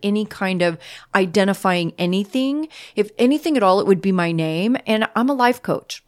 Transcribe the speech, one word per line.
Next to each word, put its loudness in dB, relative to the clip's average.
any -2
kind -4
of 0
identifying 0
anything. -2
If -2
anything 2
at 2
all, 4
it 0
would 2
be 0
my 0
name. -2
And 0
I'm 2
a -2
life 0
coach. -6